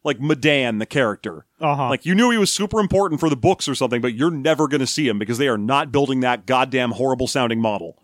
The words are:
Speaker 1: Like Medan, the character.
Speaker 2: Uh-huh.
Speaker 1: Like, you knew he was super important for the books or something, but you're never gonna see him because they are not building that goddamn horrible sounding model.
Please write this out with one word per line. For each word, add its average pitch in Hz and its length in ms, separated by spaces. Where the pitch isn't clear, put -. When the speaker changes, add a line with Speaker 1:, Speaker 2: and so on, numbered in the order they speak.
Speaker 1:
Like 135 180
Medan, 139 560
the 110 80
character. 104 580
Speaker 2:
Uh-huh. 143 300
Speaker 1:
Like, 127 160
you 180 80
knew 240 160
he 233 80
was 196 120
super 214 300
important 190 400
for 165 80
the 147 80
books 170 320
or 135 60
something, 120 260
but 120 140
you're 143 160
never 151 360
gonna 135 200
see 151 200
him 104 120
because 107 180
they 139 120
are 113 100
not 135 340
building 135 280
that 123 260
goddamn 127 460
horrible 127 360
sounding 117 320
model. 101 440